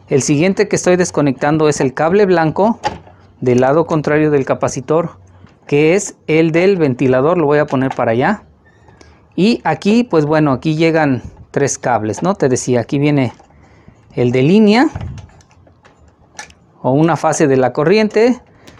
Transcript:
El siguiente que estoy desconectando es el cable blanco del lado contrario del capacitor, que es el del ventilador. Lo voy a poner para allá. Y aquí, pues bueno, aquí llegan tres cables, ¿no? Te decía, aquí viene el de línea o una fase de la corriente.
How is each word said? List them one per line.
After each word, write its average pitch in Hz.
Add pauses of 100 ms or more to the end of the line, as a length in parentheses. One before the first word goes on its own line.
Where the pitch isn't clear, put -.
El 143
siguiente 190
que 175
estoy 180
desconectando 151
es 151
el 135
cable 180
blanco 185 (640)
del 127
lado 151
contrario 151
del 143
capacitor, 143 (480)
que 156
es - (120)
el 160
del 185
ventilador. 139
Lo 151
voy 147
a 147
poner 131
para 113
allá. 151 (880)
Y 208
aquí, 208
pues 160
bueno, 151
aquí 156
llegan 156 (280)
tres 135
cables, 110
¿no? 185
Te 147
decía, 123
aquí 143
viene 139 (840)
el 123
de 127
línea 214 (1900)
o 131
una 156
fase 151
de 135
la 131
corriente. 214 (400)